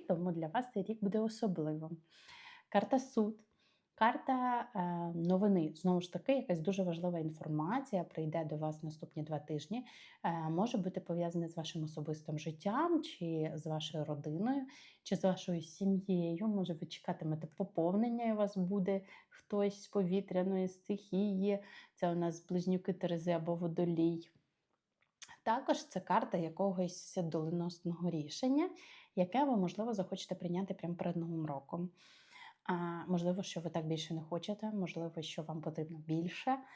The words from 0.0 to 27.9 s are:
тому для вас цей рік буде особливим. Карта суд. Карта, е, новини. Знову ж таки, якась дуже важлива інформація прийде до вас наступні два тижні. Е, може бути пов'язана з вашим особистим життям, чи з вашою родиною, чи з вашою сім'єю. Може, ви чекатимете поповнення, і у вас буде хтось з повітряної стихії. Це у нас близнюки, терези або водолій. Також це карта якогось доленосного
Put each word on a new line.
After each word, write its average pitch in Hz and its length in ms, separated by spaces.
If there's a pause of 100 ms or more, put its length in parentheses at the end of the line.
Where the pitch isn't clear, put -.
тому 180 240
для 160 160
вас - 240
цей 196 120
рік 220 200
буде 202 160
особливим. 165 800 (720)
Карта 214 300
суд. 220 460 (520)
Карта, 247 800
е, 202 40 (380)
новини. 180 580
Знову 180 260
ж - 120
таки, 180 180
якась 254 280
дуже 196 240
важлива 170 360
інформація 160 840
прийде 165 420
до 156 120
вас 156 260
наступні 156 400
два 156 160
тижні. 160 460 (380)
Е, 165 260
може 202 280
бути 185 220
пов'язана 170 500
з 160 80
вашим 160 260
особистим 156 560
життям, 262 640
чи 160 520
з 151 100
вашою 156 400
родиною, 160 600 (380)
чи - 120
з - 80
вашою 180 380
сім'єю. 185 840
Може, 190 260
ви 165 140
чекатимете 156 600
поповнення, 208 800
і 226 80
у - 20
вас 208 220
буде 196 440 (280)
хтось 202 520
з - 60
повітряної 190 800
стихії. 202 920 (340)
Це 175 180
у 170 40
нас 170 320
близнюки, 180 460
терези 170 380
або 170 240
водолій. 170 720 (1120)
Також 226 420
це - 140
карта 180 380
якогось 180 880
доленосного 170 840